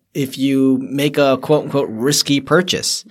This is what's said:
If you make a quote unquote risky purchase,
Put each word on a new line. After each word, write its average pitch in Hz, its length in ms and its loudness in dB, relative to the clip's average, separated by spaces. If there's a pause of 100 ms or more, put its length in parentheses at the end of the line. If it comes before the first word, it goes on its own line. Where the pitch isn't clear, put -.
(120)
If 135 260 -4
you 135 440 2
make 143 360 -2
a 135 200 4
quote 151 260 0
unquote - 260 -2
risky 135 500 0
purchase, 156 720 0